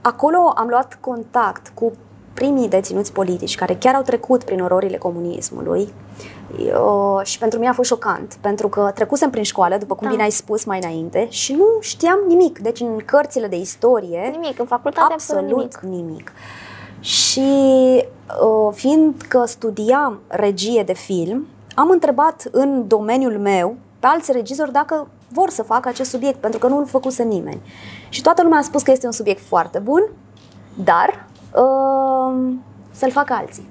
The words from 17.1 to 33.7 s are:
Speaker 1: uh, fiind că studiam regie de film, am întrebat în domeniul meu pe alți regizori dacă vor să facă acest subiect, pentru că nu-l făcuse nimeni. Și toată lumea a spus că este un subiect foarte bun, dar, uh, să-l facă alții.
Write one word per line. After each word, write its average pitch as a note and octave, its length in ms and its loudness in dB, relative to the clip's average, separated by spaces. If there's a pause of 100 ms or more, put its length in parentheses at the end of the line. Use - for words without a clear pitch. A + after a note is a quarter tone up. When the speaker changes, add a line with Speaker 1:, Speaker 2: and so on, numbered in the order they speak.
Speaker 1:
uh, G#3+ 320 4
fiind D4+ 540 2
că B3 180 2
studiam A3+ 800 0
regie G3+ 560 0
de F#3 120 -2
film, F#3+ 520 -4 (280)
am D4+ 160 4
întrebat D#4 600 2
în C4+ 380 2
domeniul A3 500 2
meu G3+ 380 0 (220)
pe - 80 0
alți D4 260 2
regizori C4 400 -2
dacă D4+ 360 -2 (240)
vor F#4 180 2
să - 120 -4
facă B3 260 0
acest B3+ 220 -6
subiect, C4 300 -2
pentru A3 180 -2
că A#3 80 2
nu-l C#4 200 2
făcuse C4 360 -2
nimeni. F3 380 -4 (480)
Și - 140 -8
toată E4+ 200 4
lumea E4 160 6
a D4 40 2
spus - 200 -2
că - 80 2
este C4 160 4
un A#3 60 -2
subiect G3+ 340 -2
foarte F3+ 320 0
bun, C4+ 240 2 (840)
dar, F3+ 420 2 (280)
uh, C4 880 2 (480)
să-l C4 200 -2
facă C#4+ 220 0
alții. - 380 -8